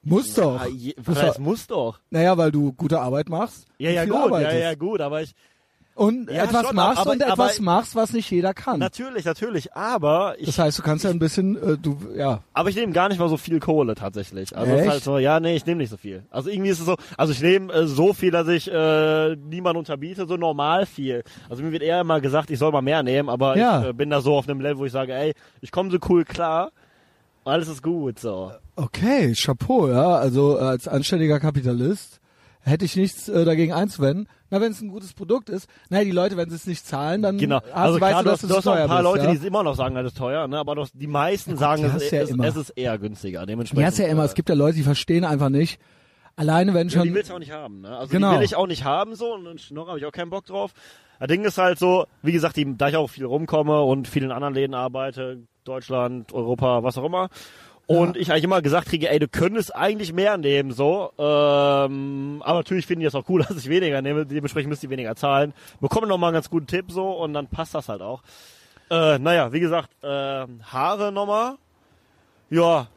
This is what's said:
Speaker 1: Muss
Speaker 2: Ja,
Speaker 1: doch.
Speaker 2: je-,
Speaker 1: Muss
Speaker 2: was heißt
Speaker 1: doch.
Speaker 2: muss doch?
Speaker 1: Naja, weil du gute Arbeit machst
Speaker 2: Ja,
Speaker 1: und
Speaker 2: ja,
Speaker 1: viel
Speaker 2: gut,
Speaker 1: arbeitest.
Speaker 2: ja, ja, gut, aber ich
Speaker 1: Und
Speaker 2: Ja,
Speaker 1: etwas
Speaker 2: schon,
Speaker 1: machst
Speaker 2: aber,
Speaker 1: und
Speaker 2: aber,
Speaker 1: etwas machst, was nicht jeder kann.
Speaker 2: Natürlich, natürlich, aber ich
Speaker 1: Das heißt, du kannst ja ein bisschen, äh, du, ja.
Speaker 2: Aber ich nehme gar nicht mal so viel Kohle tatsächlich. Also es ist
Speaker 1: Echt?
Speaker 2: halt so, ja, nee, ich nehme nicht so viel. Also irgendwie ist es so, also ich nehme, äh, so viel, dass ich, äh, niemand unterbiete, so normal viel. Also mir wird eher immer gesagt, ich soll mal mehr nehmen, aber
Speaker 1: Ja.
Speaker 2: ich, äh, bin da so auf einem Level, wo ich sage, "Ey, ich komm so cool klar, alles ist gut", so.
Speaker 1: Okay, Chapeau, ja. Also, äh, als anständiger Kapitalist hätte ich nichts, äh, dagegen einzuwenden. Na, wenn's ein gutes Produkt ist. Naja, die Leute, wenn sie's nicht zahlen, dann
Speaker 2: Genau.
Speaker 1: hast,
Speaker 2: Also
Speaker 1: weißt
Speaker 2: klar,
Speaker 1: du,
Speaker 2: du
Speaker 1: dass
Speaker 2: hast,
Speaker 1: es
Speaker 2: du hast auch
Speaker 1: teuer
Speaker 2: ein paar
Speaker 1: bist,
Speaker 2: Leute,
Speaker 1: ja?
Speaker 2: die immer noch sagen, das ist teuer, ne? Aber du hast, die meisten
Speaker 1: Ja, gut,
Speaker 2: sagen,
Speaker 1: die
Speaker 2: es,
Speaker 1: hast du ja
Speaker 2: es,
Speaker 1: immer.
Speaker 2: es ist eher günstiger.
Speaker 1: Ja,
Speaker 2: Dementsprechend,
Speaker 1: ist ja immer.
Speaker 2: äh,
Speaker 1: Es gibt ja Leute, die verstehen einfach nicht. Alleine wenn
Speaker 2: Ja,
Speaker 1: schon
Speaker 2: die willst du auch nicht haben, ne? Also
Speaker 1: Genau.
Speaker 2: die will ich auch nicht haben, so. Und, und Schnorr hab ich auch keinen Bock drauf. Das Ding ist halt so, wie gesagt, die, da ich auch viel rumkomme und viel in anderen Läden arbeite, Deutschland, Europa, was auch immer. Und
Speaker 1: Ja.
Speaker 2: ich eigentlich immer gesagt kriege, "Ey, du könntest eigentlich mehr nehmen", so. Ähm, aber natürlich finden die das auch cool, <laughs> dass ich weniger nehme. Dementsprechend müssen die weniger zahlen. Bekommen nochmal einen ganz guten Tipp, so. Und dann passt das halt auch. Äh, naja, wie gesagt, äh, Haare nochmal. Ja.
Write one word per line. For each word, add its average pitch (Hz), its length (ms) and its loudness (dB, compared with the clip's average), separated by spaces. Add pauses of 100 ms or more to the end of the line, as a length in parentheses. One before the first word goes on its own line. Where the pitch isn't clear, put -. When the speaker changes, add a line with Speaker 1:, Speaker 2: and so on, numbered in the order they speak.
Speaker 1:
Muss 190 320 0
Speaker 2:
Ja, 208 80 4
Speaker 1:
doch. 127 220 0
Speaker 2:
je-, 127 320 -8
Speaker 1:
Muss 120 100 -10
Speaker 2:
was 147 160 0
heißt 139 140 2
Speaker 1:
doch. 135 60 -8
Speaker 2:
muss 202 240 -2
doch? 170 320 -4 (100)
Speaker 1:
Naja, 175 280 4
weil 156 140 4
du 143 220 0
gute 160 260 0
Arbeit 127 300 -2
machst 185 380 -6 (100)
Speaker 2:
Ja, 160 120 -2
Speaker 1:
und 175 60 2
Speaker 2:
ja, 170 80 2
Speaker 1:
viel 208 80 0
Speaker 2:
gut, 285 100 2
Speaker 1:
arbeitest. 160 320 2
Speaker 2:
ja, 165 60 0
ja, 165 160 -2
gut, 180 260 -4
aber 151 200 -4
ich 151 120 -12 (600)
Speaker 1:
Und 220 380 0
Speaker 2:
Ja, 170 140 0
Speaker 1:
etwas 233 200 2
Speaker 2:
schon, 262 100 -2
Speaker 1:
machst 190 260 4
Speaker 2:
aber, 196 100 2
Speaker 1:
und 254 100 0
Speaker 2:
aber, 285 120 2
Speaker 1:
etwas 247 260 2
machst, 196 360 0
was 220 180 0
nicht 226 180 -4
jeder 185 240 0
kann. 226 240 -4
Speaker 2:
Natürlich, 220 460 -6
natürlich, 175 500 -4
aber 180 640 0
ich 156 80 -6
Speaker 1:
Das - 100 -2
heißt, 151 220 0
du - 40 -8
kannst 156 200 0
ja 190 80 2
ein 175 80 0
bisschen, 190 360 0
äh, 156 220 0
du, 147 200 -4 (180)
ja. 135 260 -2 (120)
Speaker 2:
Aber 170 160 0
ich 185 60 -4
nehme 214 180 -2
gar 180 160 2
nicht 185 100 -2
mal 170 100 2
so 156 80 0
viel 165 220 -2
Kohle 147 340 0
tatsächlich. 98 640 -10
Also 120 140 0
es 135 80 6
ist 147 60 4
Speaker 1:
Echt? 151 60 4
Speaker 2:
halt 139 120 -2
so, 139 160 0
ja, 147 200 4
nee, 165 160 0
ich 147 120 -4
nehme 170 140 0
nicht 110 100 -4
so 101 60 -14
viel. 98 340 -14
Also 135 180 -6
irgendwie 196 220 -2
ist 165 80 0
es 165 80 -4
so, 180 80 2 (220)
also 160 160 2
ich 123 80 -4
nehme, 185 300 4
äh, 165 140 4
so 156 280 4
viel, 185 180 2
dass 170 160 2
ich, 170 240 0
äh, 156 640 2
niemand 165 420 -4
unterbiete, 165 480 -8
so 175 100 -2
normal 165 520 0
viel. 127 360 -6 (240)
Also 120 140 -10
mir 160 100 -4
wird 156 120 -4
eher 170 180 2
immer 160 200 2
gesagt, 143 280 0
ich 143 80 -4
soll 151 140 2
mal 143 100 2
mehr 147 220 0
nehmen, 135 260 0
aber 131 260 2
Speaker 1:
Ja. 208 280 4
Speaker 2:
ich, 131 60 0
äh, 120 40 -6
bin 147 160 -2
da 143 120 2
so 143 140 2
auf 139 140 -2
einem 135 120 -4
Level, 143 180 -2
wo 139 60 -4
ich 127 60 -6
sage, 131 220 -4
"Ey, 147 220 -2 (240)
ich - 120 -18
komm 185 200 -2
so 180 60 0 (120)
cool 175 160 6
klar, 170 460 -2 (720)
alles 156 240 0
ist 139 160 -12
gut", 151 340 -4
so. 95 340 -8 (260)
Speaker 1:
Okay, 165 600 2
Chapeau, 160 520 0
ja. 151 260 4
Also, 135 420 4
äh, 131 40 0
als 131 260 -2
anständiger 151 520 2
Kapitalist 139 800 -2 (420)
hätte 160 240 0
ich - 100 -6
nichts, 185 320 -2
äh, 170 160 2
dagegen 160 300 2
einzuwenden. 170 540 0 (240)
Na, 196 100 0
wenn's 220 200 -2
ein 208 80 -10
gutes 190 240 -16
Produkt 202 360 -2
ist. 190 180 -8 (220)
Naja, 196 140 2
die 196 80 0
Leute, 180 260 0
wenn 170 120 -4
sie's 165 180 -10
nicht 170 180 -8
zahlen, 156 360 -2
dann 202 160 0
Speaker 2:
Genau. 139 260 2
Speaker 1:
hast, - 100 -18
Speaker 2:
Also 170 280 4
Speaker 1:
weißt 190 100 4
Speaker 2:
klar, 180 120 2
Speaker 1:
du, - 20 0
Speaker 2:
du 202 60 4
Speaker 1:
dass - 80 4
Speaker 2:
hast, - 40 -8
Speaker 1:
es 190 60 -6
Speaker 2:
du 190 80 4
hast 190 100 0
auch 196 60 4
Speaker 1:
teuer 165 100 4
Speaker 2:
ein 143 60 2
paar 175 120 4
Speaker 1:
bist, 175 120 4
Speaker 2:
Leute, - 200 2
Speaker 1:
ja? - 60 -
Speaker 2:
die 165 80 -6
immer 202 160 0
noch 143 120 0
sagen, 127 200 -2
das 127 120 -4
ist - 100 -8
teuer, 139 300 -2
ne? 143 120 -6
Aber 147 160 -4
du 151 60 -6
hast, 135 120 -8
die 139 140 -12
meisten 160 440 -2
Speaker 1:
Ja, - 40 -4
gut, 127 40 -8
Speaker 2:
sagen, 151 220 2
Speaker 1:
die 143 60 2
Speaker 2:
es, 131 60 2
Speaker 1:
hast - 180 -2
du 160 60 0
ja - 60 2
Speaker 2:
es, - 60 -2
Speaker 1:
immer. 123 160 0
Speaker 2:
es 147 100 0
ist 151 160 -6
eher 123 260 -4
günstiger. 98 440 -8
Speaker 1:
Ja, 92 40 -10
Speaker 2:
Dementsprechend, 120 480 0
Speaker 1:
ist - 60 -2
ja 190 80 2
immer. 156 160 4
Speaker 2:
äh, - 20 4
Speaker 1:
Es 143 100 0
gibt 160 140 -2
ja 139 60 4
Leute, 151 220 4
die 147 60 0
verstehen 165 420 2
einfach 143 240 2
nicht. 143 300 2 (560)
Alleine 165 380 2
wenn 175 160 2
Speaker 2:
Ja, - 60 -4
Speaker 1:
schon 175 80 6
Speaker 2:
die 170 100 2
willst 202 160 -2
du 180 60 -12
auch 175 40 -12
nicht 147 120 -14
haben, 117 300 -14
ne? 110 160 -14
Also 135 140 -8
Speaker 1:
Genau. 190 200 4
Speaker 2:
die 165 80 6
will 208 60 6
ich - 100 -2
auch 185 120 2
nicht 160 160 -6
haben, 190 320 -2
so. 233 180 -6
Und, 180 140 -12
und 165 140 -18
Schnorr 156 260 -14
hab 175 100 -10
ich 143 80 -8
auch 151 60 -8
keinen 170 180 -10
Bock 190 160 -10
drauf. 196 260 -8 (480)
Das 131 100 -6
Ding 185 160 2
ist 202 120 0
halt 180 220 2
so, 180 260 4 (180)
wie 151 100 2
gesagt, 160 240 0
die, 139 200 -2
da 139 120 2
ich 156 80 -2
auch 147 120 0
viel 131 160 -10
rumkomme 151 580 2
und 135 240 2
viel 139 160 -2
in 131 80 -4
anderen 139 220 -4
Läden 135 220 0
arbeite, 127 680 -6 (200)
Deutschland, 127 720 -4
Europa, 123 500 2
was 123 140 -2
auch 131 80 -6
immer. 180 240 -2 (580)
Und 170 280 4
Speaker 1:
Ja. - 60 -4
Speaker 2:
ich 160 100 -2
eigentlich 156 140 2
immer 185 160 2
gesagt 147 260 0
kriege, 160 220 -2
"Ey, 147 100 4
du 147 80 2
könntest 196 480 -2
eigentlich 190 380 -2
mehr 196 240 2
nehmen", 139 340 2
so. 151 460 0
Ähm, 143 1300 2
aber 170 140 2
natürlich 185 260 -2
finden 170 160 -2
die 160 40 -2
das 143 100 0
auch 131 120 -4
cool, 180 160 4
<laughs> - 40 0
dass 180 100 -10
ich 131 120 -10
weniger 156 320 2
nehme. 147 240 -2
Dementsprechend 143 440 -4
müssen 147 120 -6
die 135 80 -12
weniger 123 260 -6
zahlen. 143 380 0 (260)
Bekommen 220 280 0
nochmal 175 220 2
einen 165 60 0
ganz 156 140 -2
guten 160 180 -2
Tipp, 185 240 -4
so. 190 200 -4
Und 165 220 -6
dann 143 140 -6
passt - 280 -8
das 143 140 -6
halt 101 120 -10
auch. 120 200 -12 (680)
Äh, 156 300 4
naja, 147 320 2
wie 156 80 -4
gesagt, 165 300 -2 (140)
äh, 139 40 -10
Haare 139 1040 -4
nochmal. 208 440 -2 (920)
Ja. 165 480 4